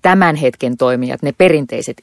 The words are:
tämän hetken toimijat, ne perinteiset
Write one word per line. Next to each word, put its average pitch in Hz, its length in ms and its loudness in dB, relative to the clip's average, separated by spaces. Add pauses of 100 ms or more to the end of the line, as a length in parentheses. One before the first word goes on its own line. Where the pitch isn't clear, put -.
tämän 185 340 2
hetken 127 420 -2
toimijat, 127 440 -2
ne 139 160 -2
perinteiset 147 640 0